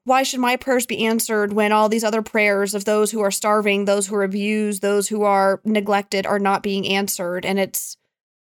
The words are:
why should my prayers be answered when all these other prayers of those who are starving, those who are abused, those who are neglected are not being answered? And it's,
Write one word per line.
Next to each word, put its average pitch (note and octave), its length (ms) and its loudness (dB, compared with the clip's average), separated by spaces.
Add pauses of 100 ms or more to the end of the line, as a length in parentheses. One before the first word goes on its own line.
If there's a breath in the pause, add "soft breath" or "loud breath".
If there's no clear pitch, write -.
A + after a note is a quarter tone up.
why B3+ 180 2
should C4+ 180 -4
my B3 160 2
prayers B3 300 0
be - 200 -4
answered A3 480 0
when G#3+ 180 2
all G#3+ 160 4
these A3 160 0
other A3 160 0
prayers G#3 540 0
of G3+ 100 -6
those G#3+ 280 2
who A3 80 -4
are G3+ 100 2
starving, G#3 560 0
those G3+ 220 0
who G#3 80 -6
are G3+ 80 2
abused, G#3 580 -2
those G3+ 260 0
who G#3+ 140 -2
are G3 420 2
neglected G3+ 640 0
are G3+ 120 0
not G3 240 0
being G3 240 -4
answered? F#3 600 -2
And G3 120 0
it's, - 380 -4 (480)